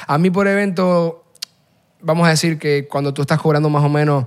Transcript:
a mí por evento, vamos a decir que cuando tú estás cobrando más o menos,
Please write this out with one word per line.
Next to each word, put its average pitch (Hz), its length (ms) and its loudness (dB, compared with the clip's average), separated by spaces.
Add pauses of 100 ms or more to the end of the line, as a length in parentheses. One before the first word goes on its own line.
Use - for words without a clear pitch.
a 143 100 -2
mí 180 140 2
por 196 180 0
evento, 180 800 -2 (760)
vamos 165 260 2
a 165 40 6
decir 160 280 0
que 143 300 -2
cuando 143 240 -4
tú 143 80 -6
estás 151 180 0
cobrando 151 300 2
más 147 160 2
o 143 60 2
menos, 147 360 2